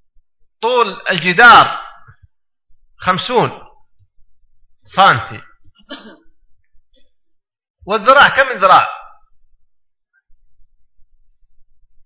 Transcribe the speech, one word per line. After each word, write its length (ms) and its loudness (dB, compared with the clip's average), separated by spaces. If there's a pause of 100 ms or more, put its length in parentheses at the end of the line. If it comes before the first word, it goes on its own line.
(600)
طول 480 -4
الجدار 720 4 (1160)
خمسون 540 -2 (1300)
سنتي 580 -2 (2500)
والذراع 420 0
كم 340 -4
ذراع؟ 400 2 (3000)